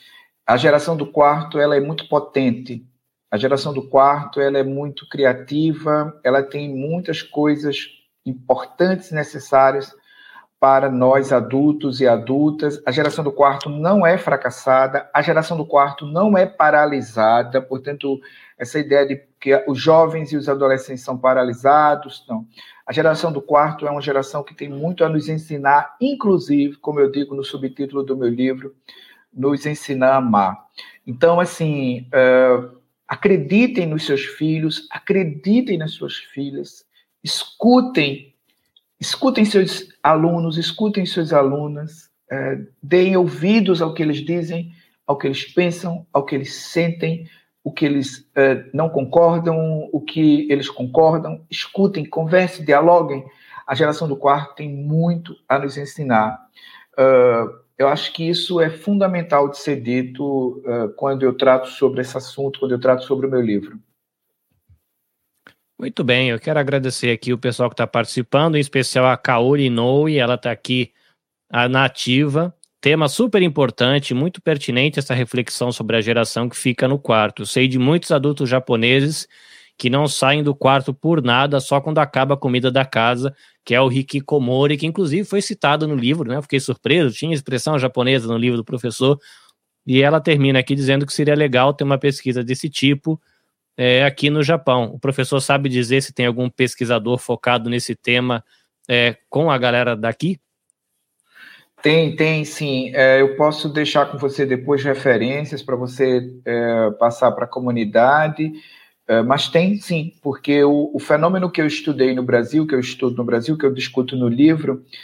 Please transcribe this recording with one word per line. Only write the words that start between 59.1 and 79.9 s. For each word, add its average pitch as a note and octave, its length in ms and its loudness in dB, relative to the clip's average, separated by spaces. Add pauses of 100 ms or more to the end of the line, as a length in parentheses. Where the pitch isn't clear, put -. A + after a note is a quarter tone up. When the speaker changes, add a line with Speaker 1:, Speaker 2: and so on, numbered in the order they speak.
Speaker 1:
de - 80 -14
ser C3 240 -4
dito, B2+ 840 -4
eh, A#2 320 -2
quando C3+ 280 -2
eu B2 120 2
trato C3 320 4
sobre B2+ 320 0
esse B2+ 160 -6
assunto, C#3 420 -8
quando B2+ 140 -2
eu B2 80 -2
trato B2+ 240 2
sobre C3+ 220 -2
o C3+ 40 -2
meu B2+ 120 0
livro. G2+ 360 -4 (2000)
Speaker 2:
Muito A#3+ 240 -8
bem, B2+ 280 2
eu A#2 100 -2
quero D3+ 180 -2
agradecer C3 520 -2
aqui A#2+ 240 -2
o A#2 40 -6
pessoal B2 300 -2
que - 80 -8
tá A#2 100 -2
participando, C3+ 720 0
em D3 40 2
especial C3+ 440 0
a B2+ 140 4
Kaori C3+ 480 2
Inoue, C3 500 2
ela A#2+ 220 2
tá B2 120 -6
aqui, B2 400 -4 (600)
a, A#2+ 180 2
na C3 160 4
ativa. C#3+ 680 0 (260)
Tema D3+ 280 2
super G#3+ 340 2
importante, C#3 720 0
muito D3+ 260 -2
pertinente C3+ 600 -2
essa C3+ 120 -4
reflexão B2 600 -4
sobre A2+ 240 -4
a A2+ 40 2
geração A2+ 480 -2
que A#2 80 -10
fica B2+ 300 -2
no C3+ 100 2
quarto. A2 480 0
Sei B2+ 220 0
de C3 100 0
muitos D3+ 360 2
adultos C#3+ 360 0
japoneses B2+ 800 0 (500)
que B2 140 -2